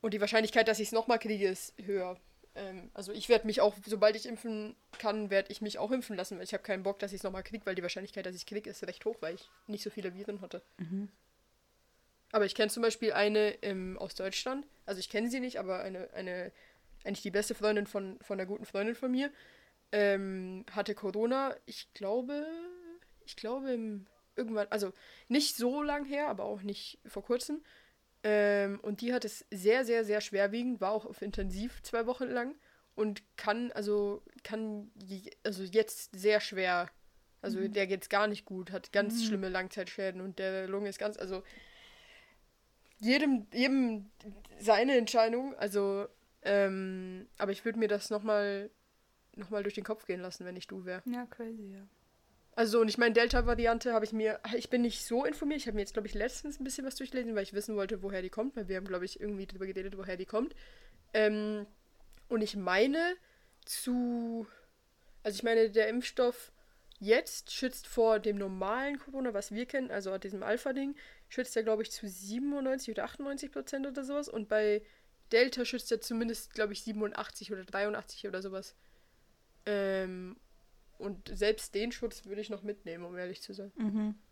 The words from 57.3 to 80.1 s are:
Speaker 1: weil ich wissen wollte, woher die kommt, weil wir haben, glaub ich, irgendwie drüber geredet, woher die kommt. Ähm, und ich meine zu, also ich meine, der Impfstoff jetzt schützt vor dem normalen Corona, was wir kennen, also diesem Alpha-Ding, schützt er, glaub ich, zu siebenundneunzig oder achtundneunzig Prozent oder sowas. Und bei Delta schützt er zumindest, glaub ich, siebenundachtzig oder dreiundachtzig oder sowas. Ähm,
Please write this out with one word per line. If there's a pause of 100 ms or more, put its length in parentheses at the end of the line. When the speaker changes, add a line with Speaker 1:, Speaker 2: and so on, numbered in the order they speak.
Speaker 1:
weil
ich
wissen
wollte,
woher
die
kommt,
weil
wir
haben,
glaub
ich,
irgendwie
drüber
geredet,
woher
die
kommt. (580)
Ähm, (640)
und
ich
meine (520)
zu, (760)
also
ich
meine,
der
Impfstoff (480)
jetzt
schützt
vor
dem
normalen
Corona,
was
wir
kennen,
also
diesem
Alpha-Ding, (320)
schützt
er,
glaub
ich,
zu
siebenundneunzig
oder
achtundneunzig
Prozent
oder
sowas.
Und
bei (500)
Delta
schützt
er
zumindest,
glaub
ich,
siebenundachtzig
oder
dreiundachtzig
oder
sowas. (920)
Ähm, (600)